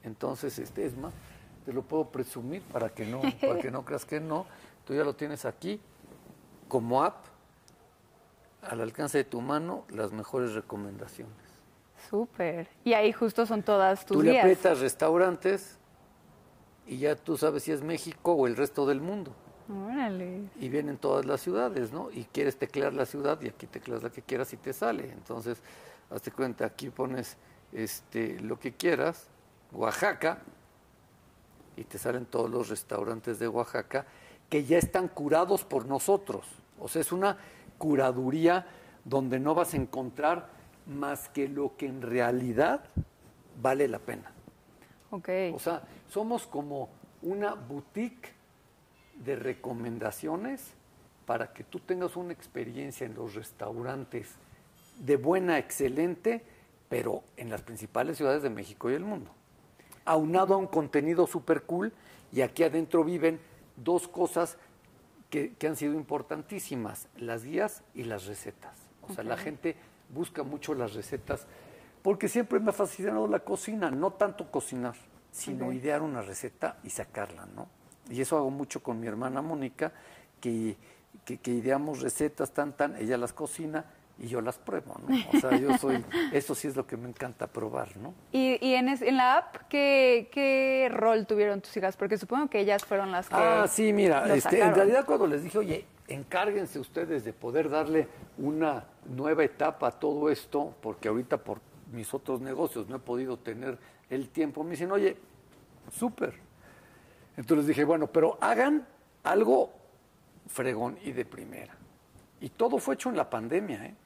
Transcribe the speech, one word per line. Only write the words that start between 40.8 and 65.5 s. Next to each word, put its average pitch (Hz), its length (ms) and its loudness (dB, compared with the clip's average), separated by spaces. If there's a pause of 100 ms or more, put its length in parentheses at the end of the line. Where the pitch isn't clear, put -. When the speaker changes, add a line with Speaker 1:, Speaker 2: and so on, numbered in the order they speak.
Speaker 1:
más 143 420 -6
que 139 200 -2
lo 139 280 -4
que 143 100 -6
en 131 140 -8
realidad 123 840 2 (760)
vale 135 280 4
la 110 100 -4
pena. - 320 -10 (800)
Speaker 2:
Ok. 185 180 -8 (240)
Speaker 1:
O - 60 -8
sea, 170 240 -4 (260)
somos 226 380 -4
como 143 420 -8 (320)
una 202 340 -2
boutique 143 800 -8 (880)
de 135 140 -4
recomendaciones 123 1400 -6 (540)
para 117 260 -2
que - 120 -16
tú - 160 -12
tengas 180 360 -4
una 175 160 -8
experiencia 127 720 -10
en 110 80 -12
los 113 200 -10
restaurantes 117 960 -8 (680)
de 143 180 4
buena, 165 420 2
excelente, 170 840 0 (440)
pero 117 340 -2 (140)
en 117 140 -10
las 107 120 -6
principales 117 540 -4
ciudades 147 260 2
de 135 80 0
México 104 400 -6
y 131 40 2
el 165 100 -4
mundo. 180 260 -8 (760)
Aunado 170 500 4
a - 20 6
un 190 120 0
contenido 160 580 2
súper 160 380 0
cool, 185 280 -2 (400)
y 131 100 2
aquí - 200 2
adentro 160 420 4
viven 165 360 2 (360)
dos 170 300 2
cosas 170 500 0 (760)
que, 151 240 -2